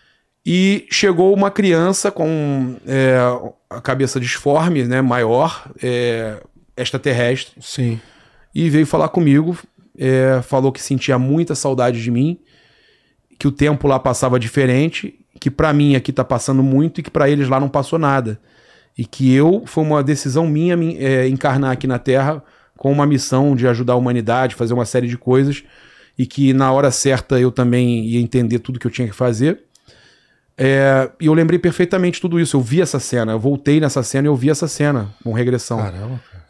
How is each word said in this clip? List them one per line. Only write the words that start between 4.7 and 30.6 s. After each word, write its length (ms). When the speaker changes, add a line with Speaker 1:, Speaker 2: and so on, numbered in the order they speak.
Speaker 1:
né, 180
maior, 640
é, 600
extraterrestre. 840
Speaker 2:
Sim. 380
Speaker 1:
E 160
veio 160
falar 220
comigo, 500
é, 460
falou 280
que 100
sentia 360
muita 380
saudade 480
de 80
mim, 260
que 80
o 40
tempo 360
lá 100
passava 400
diferente, 800
que 100
pra 240
mim 220
aqui 160
tá 120
passando 380
muito 380
e 40
que 60
pra 200
eles 200
lá 100
não 100
passou 280
nada. 420
E 80
que 280
eu, 320
foi 180
uma 200
decisão 420
minha, 320
me, 260
é, 240
encarnar 440
aqui 160
na 100
Terra 460
com 140
uma 160
missão 480
de 120
ajudar 260
a 20
humanidade, 600
fazer 180
uma 120
série 220
de 100
coisas, 460
e 100
que 260
na 180
hora 200
certa 480
eu 120
também 540
ia 140
entender 400
tudo 200
que 60
eu 60
tinha 160
que 80
fazer. 480
É, 520